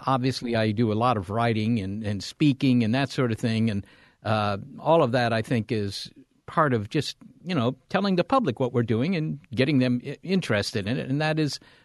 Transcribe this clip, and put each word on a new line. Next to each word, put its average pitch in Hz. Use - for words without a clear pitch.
obviously, 127
I 110
do 107
a -
lot 117
of 92
writing 113
and, 101
and 104
speaking 131
and 110
that 135
sort 127
of 107
thing, 113
and, 98
uh, 104
all 160
of 120
that, 120
I 113
think, 113
is 104
part 151
of 107
just, -
you 175
know, 127
telling 196
the 170
public 226
what 123
we're 120
doing 120
and 156
getting 135
them 127
i-, 139
interested 110
in 127
it, -
and 139
that 156
is, 147